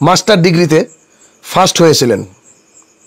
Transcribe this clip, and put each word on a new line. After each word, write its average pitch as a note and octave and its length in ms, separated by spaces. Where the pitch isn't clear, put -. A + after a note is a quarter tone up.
মাস্টার F#3 400
ডিগ্রিতে E3 440
ফার্স্ট - 380
হয়েছিলেন। A#2+ 440